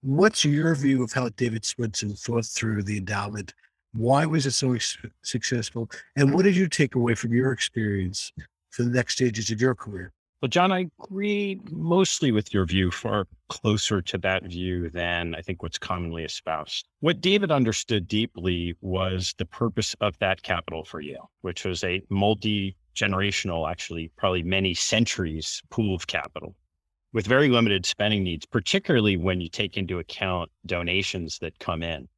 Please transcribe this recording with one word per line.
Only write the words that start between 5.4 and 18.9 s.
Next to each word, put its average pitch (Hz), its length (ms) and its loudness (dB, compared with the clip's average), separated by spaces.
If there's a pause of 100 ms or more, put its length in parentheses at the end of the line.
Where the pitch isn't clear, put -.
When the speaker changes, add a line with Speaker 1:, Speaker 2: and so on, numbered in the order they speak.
Speaker 1:
And 139 160 6
what 185 120 4
did 196 120 8
you 185 120 4
take 143 260 2
away 120 220 4
from 113 160 -2
your 127 180 4
experience 101 840 -2 (380)
for - 140 -2
the 120 60 2
next 120 240 2
stages 110 360 0
of 110 100 -2
your 127 140 2
career? 95 380 -12 (280)
Speaker 2:
Well, 135 80 -2
John, 175 220 4
I 185 180 0 (140)
agree 202 580 -4 (120)
mostly 165 580 2
with 107 240 2
your 98 100 4
view, 90 280 2
far 104 340 -2 (220)
closer 104 540 0
to - 160 -4
that 95 260 0
view 90 440 -4
than 85 460 -2
I 80 80 -12
think 87 220 -8
what's 82 140 -8
commonly 85 440 -6
espoused. - 640 -6 (140)
What 170 200 0
David 196 300 2
understood 113 560 2
deeply 87 720 -2
was 92 580 -2